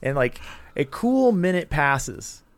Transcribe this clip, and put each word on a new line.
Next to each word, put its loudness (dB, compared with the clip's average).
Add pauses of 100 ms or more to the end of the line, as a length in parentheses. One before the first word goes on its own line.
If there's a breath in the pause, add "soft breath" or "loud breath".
And, -2
like, 0 (380 loud breath)
a 0
cool 2
minute 0
passes, -2 (140)